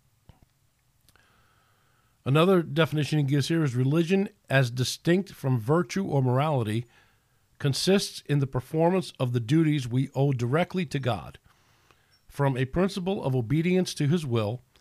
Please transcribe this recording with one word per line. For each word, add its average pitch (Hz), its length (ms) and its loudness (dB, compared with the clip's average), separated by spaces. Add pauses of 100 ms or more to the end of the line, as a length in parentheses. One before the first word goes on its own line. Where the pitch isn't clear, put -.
(2250)
Another 170 360 4
definition 151 580 0
he 143 60 2
gives 139 240 2
here 165 140 2
is 123 120 0
religion 165 540 2 (200)
as 135 220 2
distinct 160 600 0
from 127 280 -2
virtue 170 460 0
or 139 160 0
morality 123 640 0 (760)
consists 185 640 0
in 143 140 0
the 135 80 0
performance 165 720 -2
of 123 120 -2
the 123 80 0
duties 151 480 2
we 127 280 -2
owe 139 180 2
directly 151 520 -2
to 143 140 -4
God, 107 380 -4 (880)
from 139 300 -2
a 131 80 -2
principle 190 580 -2
of 131 120 -2
obedience 165 580 0
to 147 140 -2
his 156 180 0
will. 117 360 -2 (200)